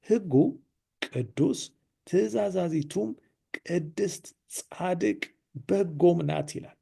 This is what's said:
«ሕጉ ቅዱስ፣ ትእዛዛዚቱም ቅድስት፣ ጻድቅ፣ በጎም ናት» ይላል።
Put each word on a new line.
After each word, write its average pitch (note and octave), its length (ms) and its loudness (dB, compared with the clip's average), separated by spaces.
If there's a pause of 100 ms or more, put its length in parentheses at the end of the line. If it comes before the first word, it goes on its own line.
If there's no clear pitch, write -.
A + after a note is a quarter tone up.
«ሕጉ G3+ 280 2 (680)
ቅዱስ፣ C3+ 580 -2 (460)
ትእዛዛዚቱም F#3 1000 0 (480)
ቅድስት፣ F3 680 -4 (300)
ጻድቅ፣ F3 680 -2 (440)
በጎም F3 580 4
ናት» D3+ 280 -2
ይላል። - 320 -12